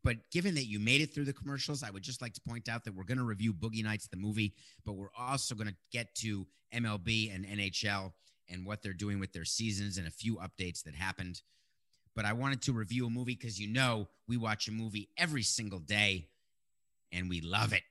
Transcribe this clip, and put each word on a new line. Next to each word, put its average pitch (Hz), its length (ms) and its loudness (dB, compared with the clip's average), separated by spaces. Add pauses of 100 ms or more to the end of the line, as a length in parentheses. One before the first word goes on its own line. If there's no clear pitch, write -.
But 117 140 4 (120)
given 175 260 2
that 131 100 0
you 104 120 -2
made 120 220 8
it 151 140 0
through 143 100 0
the 139 80 0
commercials, 139 500 -4
I 117 60 -6
would 98 140 -8
just - 180 -8
like 117 140 -8
to - 120 -12
point 117 220 -4
out 117 160 -2
that 104 100 -6
we're 92 100 -8
gonna 127 200 2
review 110 300 2
Boogie 110 280 -2
Nights, 107 240 0
the 92 120 -8
movie, 104 340 2 (320)
but 107 80 -4
we're 98 160 -8 (100)
also 127 360 -2
gonna 104 200 -4 (160)
get 117 260 -4
to 104 300 -2 (260)
M 117 120 0
L 107 140 0
B 110 320 2
and 95 160 -6
N 101 120 -4
H 98 280 0
L 98 280 0 (360)
and 90 160 -6
what 104 160 -6
they're 98 100 -4
doing 101 260 0
with 95 140 -2
their 82 140 -6
seasons 104 500 0
and 90 100 -4
a 80 40 -4
few 110 260 -2
updates 90 460 -6
that 78 120 -12
happened. 90 460 -4 (760)
But 110 120 -2
I 104 80 2
wanted 131 260 0
to 135 140 2
review 117 320 0
a 117 40 0
movie 123 240 -2
'cause, 110 240 -6
you 104 100 -4
know, 117 420 2 (160)
we 120 100 0
watch 110 320 0
a 104 40 -4
movie 107 440 -4
every 151 260 2
single 98 380 0
day 98 480 4 (840)
and 90 200 -2
we 87 100 0
love 101 320 2
it. 95 180 4